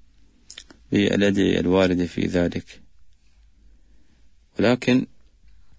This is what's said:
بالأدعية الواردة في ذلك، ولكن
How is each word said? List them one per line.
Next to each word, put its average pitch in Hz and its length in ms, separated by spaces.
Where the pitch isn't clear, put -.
بالأدعية 98 680
الواردة 90 460
في - 200
ذلك، 87 540
ولكن 123 480